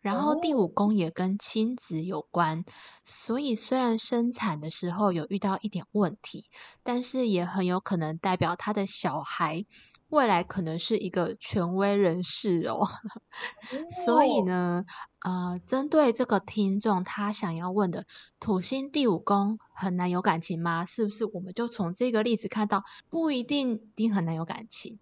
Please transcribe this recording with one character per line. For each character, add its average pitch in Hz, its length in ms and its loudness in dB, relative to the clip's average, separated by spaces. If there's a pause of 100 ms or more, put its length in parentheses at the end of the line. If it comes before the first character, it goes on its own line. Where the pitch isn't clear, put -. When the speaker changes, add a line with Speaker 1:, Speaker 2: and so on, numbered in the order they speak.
Speaker 1:
然 208 200 -2
后 302 180 2
第 339 140 0
五 220 160 4
宫 208 260 2
也 170 160 2
跟 190 280 -2
亲 226 380 0
子 160 260 -6
有 170 280 -4
关， 160 300 2
Speaker 2:
哦。 185 40 -6 (400)
Speaker 1:
所 - 340 -6
以 285 160 0
虽 262 240 -2
然 240 180 2
生 233 340 0
产 185 280 -2
的 151 100 -6
时 175 220 -4
候 190 220 2
有 165 180 -2
遇 196 80 -2
到 190 240 0
一 214 60 -4
点 180 240 -6
问 208 280 2
题， - 260 -14 (360)
但 247 200 0
是 247 260 0
也 175 180 2
很 185 180 0
有 180 140 2
可 - 180 -2
能 160 220 -2
代 185 180 0
表 170 200 0
他 - 160 -4
的 208 120 0
小 - 360 -2
孩 165 440 -4 (460)
未 285 160 4
来 180 180 4
可 - 160 -6
能 160 180 -2
是 220 200 0
一 - 100 -2
个 175 280 0
权 175 380 -2
威 202 220 2
人 180 260 4
士 170 440 2
哦。 - 180 -2
<laughs> - 0 -
Speaker 2:
哦。 - 1200 -10
Speaker 1:
所 311 220 6
以 247 160 4
呢， 180 420 2 (400)
呃， 180 420 -2
针 269 220 -2
对 294 240 6
这 240 140 2
个 202 120 4
听 196 400 0
众 202 240 2
他 208 300 -4
想 175 240 -2
要 175 140 -4
问 190 200 2
的 - 160 -6 (320)
土 190 220 2
星 269 300 -2
第 285 160 2
五 180 120 4
宫 202 400 2 (160)
很 185 220 -2
难 180 140 0
有 180 100 0
感 185 180 2
情 165 240 -4
吗？ 170 220 0
是 - 200 -4
不 208 40 -2
是 208 160 -4
我 190 160 -6
们 185 140 -10
就 233 120 -2
从 190 280 -4
这 247 180 0
个 214 100 2
例 233 140 2
子 - 100 -6
看 214 220 -2
到 202 160 0 (240)
不 320 220 0
一 247 120 0
定， 269 300 0
一 220 240 -8
定 220 180 2
很 180 120 2
难 165 80 -2
有 160 100 -2
感 - 240 -10
情？ - 340 -10